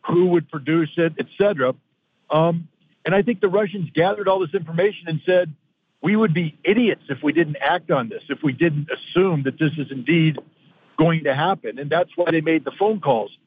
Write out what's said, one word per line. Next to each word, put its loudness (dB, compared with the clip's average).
who 2
would 0
produce -2
it, 0
et -4
cetera. 0
Um, 0
and 0
I 4
think -2
the 2
Russians -2
gathered 0
all 2
this -4
information -2
and -4
said, 2
"We 2
would 2
be -4
idiots 2
if -6
we 0
didn't 0
act -2
on 0
this, -12
if -6
we 0
didn't -2
assume -2
that -4
this 0
is -8
indeed 0
going 2
to 0
happen." -4
And -8
that's 0
why 0
they 0
made 0
the -6
phone 0
calls. -2